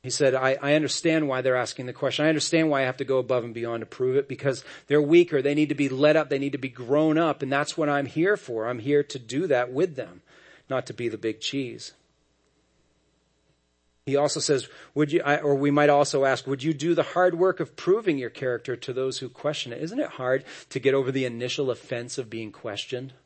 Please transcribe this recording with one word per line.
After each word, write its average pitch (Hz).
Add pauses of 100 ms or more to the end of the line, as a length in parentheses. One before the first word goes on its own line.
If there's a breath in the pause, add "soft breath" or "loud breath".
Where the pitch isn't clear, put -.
He 131
said, 131
"I, 131
I 143
understand 156
why 127
they're 127
asking 123
the 123
question. 139
I 156
understand 160
why 135
I -
have 127
to 135
go 131
above 123
and 117
beyond 117
to 110
prove 127
it, 139
because 131 (220 loud breath)
they're 147
weaker. 156
They 143
need 151
to 151
be 139
led 143
up. 151
They 139
need 139
to 135
be 131
grown 147
up. 160
And 131
that's 143
what 151
I'm 143
here 180
for. 113
I'm 123
here 143
to -
do 127
that 123
with 156
them, 92 (480 soft breath)
not 131
to 117
be 120
the 107
big 110
cheese." 120 (2000)
He 135
also 147
says, 135 (260 loud breath)
"Would 147
you," 165
I, 143
or 147
we 143
might 147
also 143
ask, 135
"Would 135
you 160
do 156
the 156
hard 180
work 185
of -
proving 185
your 120
character 123
to 127
those 131
who 127
question 147
it?" -
Isn't 190
it -
hard 131 (260 loud breath)
to -
get 135
over 135
the 131
initial 123
offense 120
of 117
being 113
questioned? 123 (120)